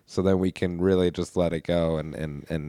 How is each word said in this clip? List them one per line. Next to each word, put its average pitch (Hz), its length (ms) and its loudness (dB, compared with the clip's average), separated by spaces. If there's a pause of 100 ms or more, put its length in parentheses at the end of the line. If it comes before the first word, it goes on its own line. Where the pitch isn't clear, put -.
so - 160 -4
then 92 180 4
we 92 120 0
can 87 300 -4
really 92 280 4
just 85 280 -4
let 85 160 2
it 80 100 -4
go 85 340 0
and, 76 180 -6
and, 73 340 -8
and, - 0 -
and 78 200 -4